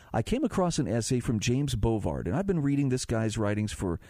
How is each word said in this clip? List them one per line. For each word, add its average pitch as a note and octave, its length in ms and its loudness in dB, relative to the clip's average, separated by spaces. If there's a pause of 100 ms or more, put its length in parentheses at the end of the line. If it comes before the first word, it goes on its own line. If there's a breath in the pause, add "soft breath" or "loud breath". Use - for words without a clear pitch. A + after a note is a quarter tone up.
(120)
I - 80 2
came B3 220 0
across F3+ 380 0
an B2 80 0
essay A#2+ 320 0
from A2+ 180 -2
James B2+ 380 0
Bovard, G2 500 0
and F2 80 -2
I've G3 140 -2
been F3 120 2
reading C#3+ 280 2
this B2+ 160 0
guy's A2 340 0
writings G#2 320 0
for, F2 400 -4